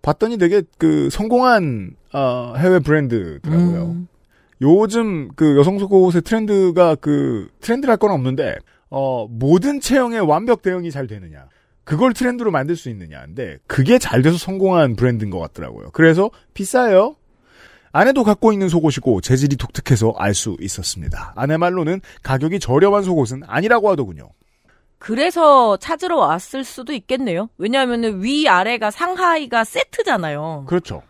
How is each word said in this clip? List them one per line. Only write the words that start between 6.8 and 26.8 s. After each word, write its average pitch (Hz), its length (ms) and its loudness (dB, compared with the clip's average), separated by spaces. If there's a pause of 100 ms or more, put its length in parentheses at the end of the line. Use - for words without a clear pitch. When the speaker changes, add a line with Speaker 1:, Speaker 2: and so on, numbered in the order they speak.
Speaker 1:
그 139 520 -2 (120)
트렌드랄 247 360 0
건 202 160 0
없는데, 131 440 -4 (340)
어, 131 380 -4
모든 175 520 2
체형에 240 380 0
완벽 202 440 0
대응이 180 280 -6
잘 139 160 -8
되느냐. 82 400 -18 (380)
그걸 226 300 0
트렌드로 247 360 -2
만들 156 260 -2
수 147 140 -14
있느냐인데 80 760 -14
그게 175 320 2
잘 - 240 0
돼서 160 160 2
성공한 185 560 0
브랜드인 110 360 -2
것 92 80 -8
같더라고요. 64 540 -14
그래서 165 380 4 (240)
비싸요. 226 640 2 (760)
아내도 254 320 4
갖고 214 280 4
있는 196 160 0
속옷이고 139 540 0
재질이 139 340 0
독특해서 113 640 0
알 101 160 0
수 98 260 -6
있었습니다. 87 760 -10
아내 139 200 -2
말로는 175 440 -2 (220)
가격이 151 380 -2
저렴한 196 420 2
속옷은 139 440 -2
아니라고 202 440 2
하더군요. 92 380 -4 (680)
Speaker 2:
그래서 269 800 4
찾으러 339 400 -4
왔을 185 460 -2
수도 247 280 -12